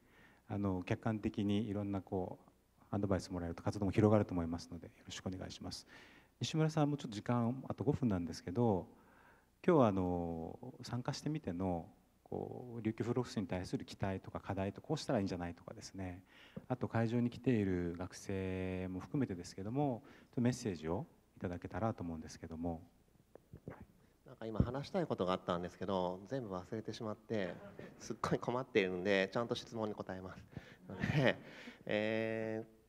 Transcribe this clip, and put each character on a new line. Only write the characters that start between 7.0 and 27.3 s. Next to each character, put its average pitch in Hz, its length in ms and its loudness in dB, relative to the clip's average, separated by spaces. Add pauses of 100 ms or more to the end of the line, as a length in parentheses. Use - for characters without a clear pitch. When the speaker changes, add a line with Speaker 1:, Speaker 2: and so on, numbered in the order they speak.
Speaker 1:
ょ - 20 -8
っ - 0 -
と 107 60 -8
時 104 80 -6
間 120 480 2
あ - 40 -2
と 104 100 -4
五 139 80 2
分 135 160 2
な 95 100 4
ん 87 80 -2
で 123 80 -4
す - 100 -12
け - 60 -6
ど、 110 360 4 (800)
今 180 100 8
日 147 40 10
は 120 60 10
あ 104 60 6
の、 87 640 0 (240)
参 120 200 -4
加 139 120 -2
し - 80 -8
て 147 80 -2
み 156 100 -2
て 90 140 -4
の、 90 320 0 (380)
こ - 540 -8
う、 113 40 -8
琉 110 100 2
球 110 120 -2
フ 117 100 0
ロ 123 80 2
ッ - 20 2
ク - 60 -12
ス 113 100 -2
に 92 60 0
対 90 180 -2
す - 140 -2
る - 80 -8
期 - 100 -14
待 95 240 0
と - 100 -16
か 85 100 -6
課 - 140 -4
題 95 200 0
と、 - 80 -14
こ 156 120 -2
う 147 40 -2
し - 80 -8
た 147 80 2
ら 110 60 4
い - 20 2
い - 20 2
ん - 20 0
じ 95 80 -2
ゃ 85 40 -4
な 85 100 -4
い 85 60 -8
と - 100 -20
か - 80 -12
で 107 80 -14
す - 140 -14
ね、 92 280 -8 (460)
あ 127 80 0
と 107 100 -4
会 113 220 2
場 120 120 2
に 120 100 2
来 - 100 -12
て 135 120 2
い 107 120 6
る 87 320 2
学 90 180 -8
生 92 760 -2
も 92 120 -4
含 - 180 -4
め 127 80 2
て 101 80 -2
で 87 100 -8
す - 120 -14
け 95 60 -8
ど 110 100 -6
も、 135 320 0
ち - 280 -20
ょ - 0 -
っ - 20 -10
と - 80 0
メ 120 80 6
ッ - 20 4
セ 113 200 -2
ー - 20 0
ジ 78 140 -6
を 104 180 0 (320)
い - 20 -12
た 95 80 -2
だ 87 100 -4
け - 100 -10
た - 120 -4
ら 110 140 2
と - 80 -8
思 85 120 -4
う 80 40 -6
ん - 20 -8
で - 80 -10
す - 100 -16
け - 80 -12
ど 82 120 -8
も。 82 240 -2 (1500)
Speaker 2:
な - 20 -16
ん - 40 -20
か 113 80 -8
今 110 140 2
話 139 260 2
し - 40 -12
た 202 80 0
い 165 80 2
こ 120 80 0
と 95 120 0
が 92 80 4
あ - 20 2
っ - 80 0
た 90 140 0
ん 87 40 -2
で 87 60 -4
す - 100 -16
け - 60 -6
ど、 92 420 0
全 123 220 -4
部 95 60 -6
忘 90 200 -6
れ 110 60 -4
て 107 140 -8
し - 80 -8
ま 107 100 -4
っ - 40 -8
て、 92 380 -2 (440)